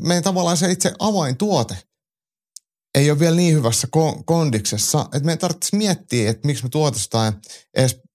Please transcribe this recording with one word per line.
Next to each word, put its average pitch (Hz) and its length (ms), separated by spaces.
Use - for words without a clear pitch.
meidän 175 220
tavallaan 180 320
se 175 140
itse 185 280
avaintuote 165 800
ei 143 160
ole 147 80
vielä 165 180
niin 170 180
hyvässä 120 420
ko-, 156 300
kondiksessa, 139 760
että - 260
meidän 165 120
tarvitsisi - 380
miettiä, 123 540
että 113 160
miksi 143 160
me 127 60
tuotaisiin 131 440
jotain 110 220
es-, 127 220